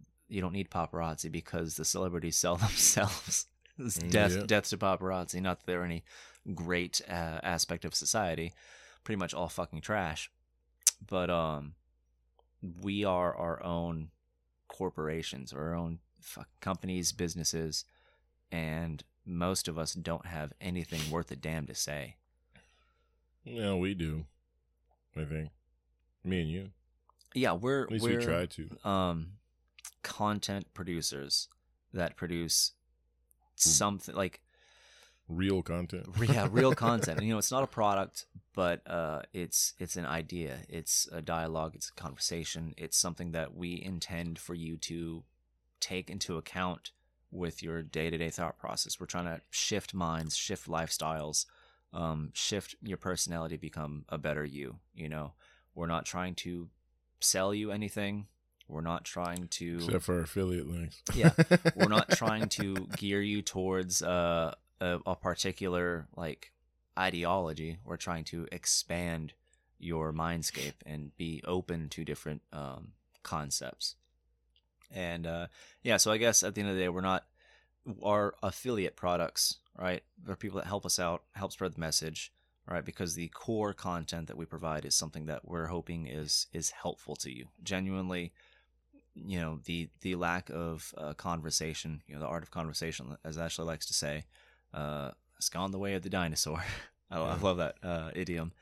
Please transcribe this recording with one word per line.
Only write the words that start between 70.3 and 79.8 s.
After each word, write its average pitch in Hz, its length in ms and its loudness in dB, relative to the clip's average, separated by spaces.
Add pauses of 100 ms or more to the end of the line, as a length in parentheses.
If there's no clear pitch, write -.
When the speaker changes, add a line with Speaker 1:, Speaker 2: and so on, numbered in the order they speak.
Speaker 1:
and 73 320 -10
be 82 300 -4
open 87 440 -2
to 82 140 -6
different, 76 380 -6 (100)
um, 69 400 -10 (300)
concepts. 69 720 -4 (960)
And, 85 340 -4
uh, 85 200 -4 (360)
yeah, 113 160 4
so 110 120 6
I 107 80 6
guess 113 240 6
at 98 140 0
the 104 60 0
end 101 80 2
of 95 60 2
the 92 60 4
day, 90 60 4
we're 90 120 0
not, 92 260 2 (760)
our 104 400 4
affiliate 104 540 0
products, - 600 2 (200)
right? 90 240 0 (200)